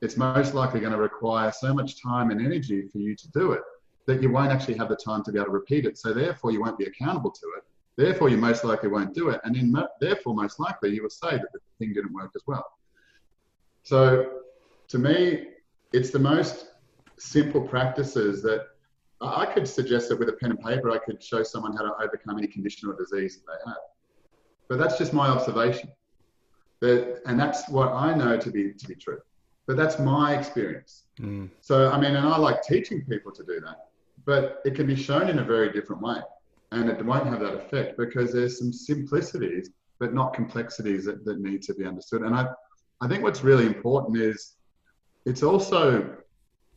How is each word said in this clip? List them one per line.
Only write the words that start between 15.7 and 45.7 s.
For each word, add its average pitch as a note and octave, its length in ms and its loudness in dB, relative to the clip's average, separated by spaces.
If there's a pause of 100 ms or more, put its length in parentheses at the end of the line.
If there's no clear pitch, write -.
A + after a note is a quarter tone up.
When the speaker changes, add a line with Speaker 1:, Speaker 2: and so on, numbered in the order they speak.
Speaker 1:
it's B2+ 180 2
the C#3 80 2
most D3 480 2 (500)
simple D3 440 2
practices B2+ 840 -2
that A2 240 0 (540)
I, C3+ 220 -2
I - 20 0
could D3 220 0
suggest A#2+ 420 0
that A2+ 100 0
with A#2 100 0
a - 40 0
pen A#2+ 180 -2
and G#2+ 80 -2
paper, B2 320 -2
I A2+ 80 0
could - 240 -10
show A2+ 200 0
someone G#2+ 320 -6
how G#2+ 80 -4
to G#2+ 180 -4
overcome G#2 360 -6
any G#2 100 -2
condition G2+ 420 -8
or F#2+ 60 -6
disease F#2+ 420 -4
that - 100 -20
they E2 240 -12
have. - 100 -12 (880)
But B2+ 100 -2
that's D#3+ 180 2
just - 160 0
my C#3+ 140 4
observation. B2 640 2 (920)
That, B2 440 2
and B2 140 2
that's D3 300 0
what C3 200 2
I C#3+ 260 0
know A#2+ 220 2
to - 140 -4
be, G2+ 220 -2
to - 140 -20
be F2+ 80 -12
true. - 240 -10 (460)
But C3+ 100 -2
that's D#3 240 2
my D3 380 2
experience. - 680 -6 (140)
Speaker 2:
Mm. G2+ 300 -10 (120)
Speaker 1:
So, C3+ 280 4
I C#3 100 2
mean, C#3+ 160 2
and C#3+ 120 2
I D#3+ 100 4
like C#3 240 2
teaching D#3 440 0
people G#2 260 -6
to F#2 120 -18
do E2 180 -8
that, D#2+ 280 -16 (360)
but - 380 0
it C3+ 120 -2
can D3 100 0
be C3+ 100 2
shown D#3+ 340 0
in D3+ 100 2
a A#2 40 0
very A2 280 2
different G#2 300 -6
way. A2+ 180 -4 (520)
And A#2 180 0
it G2+ 140 -2
won't C3+ 240 2
have A#2 120 -2
that F#2+ 160 -4
effect - 420 -4
because A#2+ 340 -2
there's B2 280 0
some A#2+ 120 -4
simplicities, C3+ 1000 -4 (280)
but A#2+ 140 -2
not C3 200 0
complexities G#2+ 720 -4
that, G#2 200 -6
that G2+ 140 -4
need G2 240 -4
to G2 100 -6
be F#2+ 120 -6
understood. F#2 360 -6
And A2+ 140 0
I, B2+ 120 0 (540)
I B2+ 60 -2
think G3+ 160 0
what's G3+ 200 0
really C3 220 8
important A2+ 520 0
is A2 400 -2 (680)
it's C3 180 -2
also D#3+ 720 4 (600)